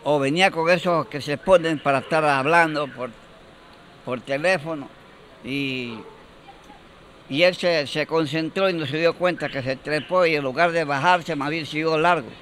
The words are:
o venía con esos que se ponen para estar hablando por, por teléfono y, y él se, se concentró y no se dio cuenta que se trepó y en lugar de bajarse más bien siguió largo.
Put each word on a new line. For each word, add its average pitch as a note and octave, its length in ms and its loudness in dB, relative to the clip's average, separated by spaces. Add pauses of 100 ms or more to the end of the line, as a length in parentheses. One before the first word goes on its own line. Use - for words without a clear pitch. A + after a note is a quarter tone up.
o C#3+ 160 2
venía D#3 320 2
con D#3+ 180 0
esos F3 360 2
que C#3+ 160 -10
se C#3 160 -4
ponen E3 420 4
para C#3 200 2
estar D#3 260 0
hablando D3+ 640 2
por, B2 240 -10 (920)
por B2 180 -6
teléfono D3+ 680 -2 (540)
y, B2+ 560 -6 (1300)
y D3+ 140 2
él F3+ 100 6
se, E3 320 0
se D3 220 -2
concentró D#3+ 640 0
y F#3 40 0
no D#3 140 -4
se C#3+ 100 -4
dio E3 160 2
cuenta E3 360 -2
que C3+ 120 -6
se C3 140 -4
trepó D#3+ 500 0
y E3 80 2
en D3 100 0
lugar D3 280 0
de E3 120 0
bajarse D#3 520 0
más C#3+ 160 -4
bien D#3+ 160 -6
siguió D#3+ 280 -2
largo. D#3 340 2 (120)